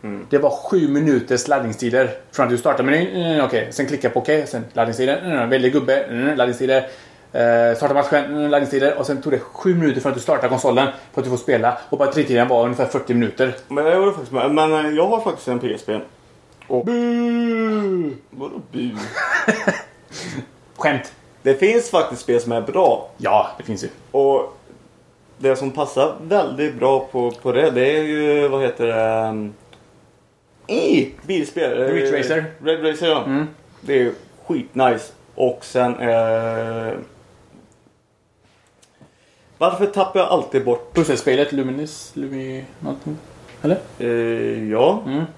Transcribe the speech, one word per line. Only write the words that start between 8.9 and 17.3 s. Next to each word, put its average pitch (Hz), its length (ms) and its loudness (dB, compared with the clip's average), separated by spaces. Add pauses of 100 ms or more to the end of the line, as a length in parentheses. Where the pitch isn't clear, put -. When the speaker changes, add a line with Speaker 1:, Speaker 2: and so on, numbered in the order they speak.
Speaker 2:
Och 135 60 -2
sen 135 160 -4
tog 147 120 -2
det 117 60 0
sju - 360 -2
minuter 143 260 2
från 139 100 -2
att 123 60 -4
du 123 40 -6
startar 127 280 0
konsolen 131 380 4 (260)
för 135 80 -2
att 120 40 -4
du 127 40 -4
får 123 80 0
spela. 120 400 2 (120)
Och - 80 -2
batteritiden 135 500 2
var 120 160 4
ungefär 123 220 0
fyrtio 123 280 -2
minuter. 120 400 0 (140)
Speaker 1:
Men 143 180 -2
det 175 140 4
var 196 60 4
det 202 60 4
faktiskt 127 200 -10
med. 131 200 0
Men, 156 220 2 (120)
eh, 151 60 -2
jag 165 160 2
har 220 140 0
faktiskt - 260 -4
en 123 120 -2
P 123 140 -4
S - 120 -8
P. 107 140 -4 (680)
Och 123 180 -2
Speaker 2:
Bu! 226 1300 0 (180)